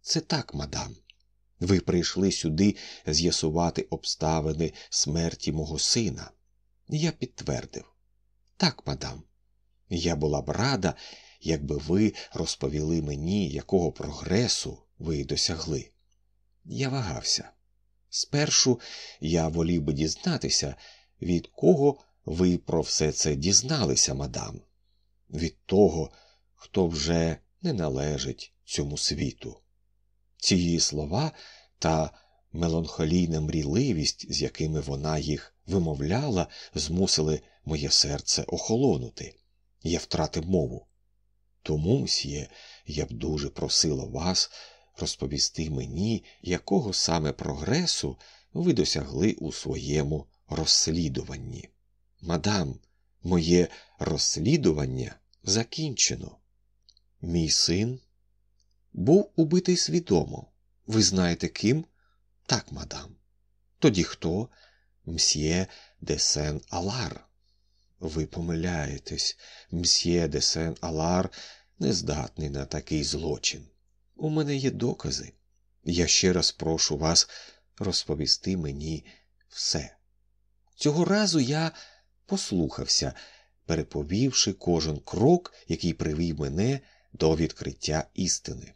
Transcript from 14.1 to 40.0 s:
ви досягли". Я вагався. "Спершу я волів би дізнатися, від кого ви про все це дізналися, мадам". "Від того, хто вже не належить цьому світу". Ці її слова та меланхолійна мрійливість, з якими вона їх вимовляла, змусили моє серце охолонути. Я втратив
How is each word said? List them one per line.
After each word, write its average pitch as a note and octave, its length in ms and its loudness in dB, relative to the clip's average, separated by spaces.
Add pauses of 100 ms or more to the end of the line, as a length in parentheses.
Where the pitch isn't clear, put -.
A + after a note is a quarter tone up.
ви D2+ 240 -2
досягли". D2 680 -4 (760)
Я C3+ 240 -4
вагався. - 600 -4 (600)
"Спершу C#3+ 680 2 (420)
я D#2+ 260 2
волів E2 340 2
би D2+ 120 -2
дізнатися, D2+ 840 -2 (460)
від F2 260 0
кого D3 520 4 (260)
ви F2 320 4
про E2 240 0
все D2+ 300 0
це D2+ 240 0
дізналися, F#2+ 800 2
мадам". - 480 -8 (680)
"Від D#2+ 360 -8
того, E2+ 460 4 (440)
хто - 320 0
вже E2 500 2 (240)
не E3+ 120 0
належить C#2 800 -2 (120)
цьому C#2+ 320 -4
світу". - 640 -4 (760)
Ці - 180 2
її E2+ 240 4
слова D#2 520 0 (480)
та D#2+ 320 2 (400)
меланхолійна E2 880 0
мрійливість, D#2 920 0
з - 80 -2
якими D#2 380 -2
вона D2 380 -2
їх D2 380 -4 (100)
вимовляла, F2 800 0 (280)
змусили D#2 680 0 (240)
моє D2+ 260 -2
серце - 520 0
охолонути. F2+ 920 0 (460)
Я E2 180 -2
втратив D#2+ 460 -4